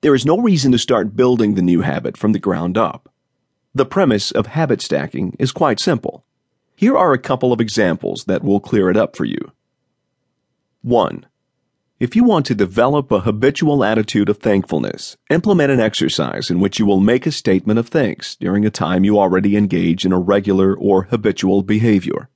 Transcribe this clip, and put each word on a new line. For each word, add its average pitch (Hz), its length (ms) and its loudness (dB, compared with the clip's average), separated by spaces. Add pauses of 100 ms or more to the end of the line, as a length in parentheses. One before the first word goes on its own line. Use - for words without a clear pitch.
There 139 140 4
is 123 100 0
no 165 140 2
reason 170 320 2
to 120 80 4
start 110 360 -2
building 117 400 2
the 95 60 0
new 87 200 2
habit - 360 -4
from 107 140 0
the 101 80 0
ground 90 380 -2
up. - 320 -4 (680)
The 135 100 2
premise 135 460 0
of - 160 -2
habit 151 340 -2
stacking - 560 -6
is 131 140 -2
quite 135 280 -2
simple. - 440 -4 (520)
Here 247 220 2
are 170 160 2
a 127 60 0
couple 127 340 -2
of 117 80 -2
examples 107 600 -2
that - 200 -4
will 101 160 0
clear 98 300 0
it 92 80 2
up 107 180 -2
for - 100 -4
you. 50 260 -8 (1300)
One, 117 440 0 (720)
if 123 160 -4
you 240 120 4
want 185 220 2
to 123 80 -2
develop 117 540 0
a 101 120 2
habitual 131 600 0
attitude 104 460 0
of 104 120 -2
thankfulness, 76 760 -2 (140)
implement 165 420 2
an 131 80 2
exercise - 720 -2
in 87 80 0
which 98 180 0
you 110 80 0
will 101 140 2
make 113 260 2
a 165 60 -2
statement 107 480 -2
of 117 80 -4
thanks - 480 -4
during 101 300 -2
a 107 40 2
time 92 360 0
you 104 120 4
already 98 380 2
engage 90 500 0
in 92 60 0
a 92 80 2
regular 95 580 0
or 98 260 2
habitual 101 580 -2
behavior. 107 760 -2